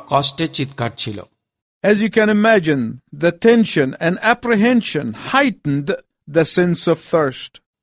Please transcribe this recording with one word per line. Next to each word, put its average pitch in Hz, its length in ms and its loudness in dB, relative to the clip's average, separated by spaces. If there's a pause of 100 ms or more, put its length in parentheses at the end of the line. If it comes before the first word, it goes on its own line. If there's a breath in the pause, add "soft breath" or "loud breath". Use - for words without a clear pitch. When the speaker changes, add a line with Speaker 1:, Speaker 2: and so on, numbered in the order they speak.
Speaker 1:
কষ্টের 143 420 -2
চিৎকার 120 460 -6
ছিল। 101 300 -10 (560)
Speaker 2:
As 208 120 4
you 208 140 0
can 214 200 2
imagine, 165 640 2 (220)
the 165 160 0
tension 185 580 2
and 165 260 -2 (200)
apprehension 233 680 0
heightened 143 880 -2 (400)
the 160 140 4 (100)
sense 180 300 0
of 160 120 2 (140)
thirst. 147 480 -2 (240)